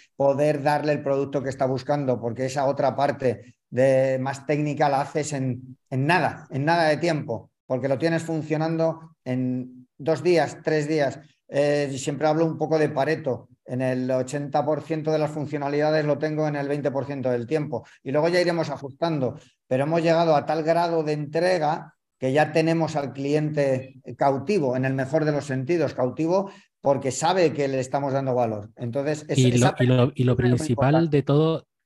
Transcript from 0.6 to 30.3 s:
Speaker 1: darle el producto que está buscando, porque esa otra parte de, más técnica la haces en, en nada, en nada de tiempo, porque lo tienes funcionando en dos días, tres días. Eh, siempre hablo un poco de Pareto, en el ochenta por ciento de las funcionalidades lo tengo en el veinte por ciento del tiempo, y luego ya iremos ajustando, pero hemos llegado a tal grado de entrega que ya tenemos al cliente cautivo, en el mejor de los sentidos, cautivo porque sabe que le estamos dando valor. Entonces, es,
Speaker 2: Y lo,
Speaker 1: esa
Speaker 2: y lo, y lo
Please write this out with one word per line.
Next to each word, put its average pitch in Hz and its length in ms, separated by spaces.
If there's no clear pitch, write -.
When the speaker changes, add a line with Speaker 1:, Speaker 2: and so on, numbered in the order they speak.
Speaker 1:
darle 147 300
el 143 100
producto 139 400
que 131 80
está 131 160
buscando, 131 540
porque 117 260
esa 131 200
otra 135 300
parte 135 580
de, 131 480
más 131 260
técnica 147 440
la 139 140
haces 147 320
en, 131 440
en 135 180
nada, 156 440
en 135 140
nada 165 240
de 147 80
tiempo, 147 560
porque 131 220
lo 135 120
tienes 165 260
funcionando 160 880
en 127 600
dos 143 260
días, 160 400
tres 156 240
días. 147 320
Eh, 143 480
siempre 143 300
hablo 156 180
un 160 140
poco 156 200
de 151 100
Pareto, 135 600
en 127 180
el 127 280
ochenta 143 540
por 151 160
ciento 156 320
de 156 60
las 151 120
funcionalidades 147 760
lo 147 100
tengo 151 320
en 151 80
el 143 120
veinte 143 220
por 131 140
ciento 131 260
del 120 160
tiempo, 151 400
y - 80
luego 151 200
ya 180 100
iremos 170 300
ajustando, 135 680
pero 131 180
hemos 165 160
llegado 165 340
a 135 120
tal 156 160
grado 165 400
de 151 100
entrega 160 840
que 131 140
ya 151 200
tenemos 160 440
al 139 160
cliente 139 880
cautivo, 139 600
en 131 100
el 135 80
mejor 139 320
de 151 60
los 139 120
sentidos, 131 480
cautivo 160 580
porque 139 300
sabe 170 420
que 139 160
le 135 120
estamos 135 340
dando 135 200
valor. 110 420
Entonces, 139 520
es, - 80
Speaker 2:
Y 127 160
lo, 123 40
Speaker 1:
esa 123 220
Speaker 2:
y 131 60
lo, 123 300
y 127 100
lo 123 80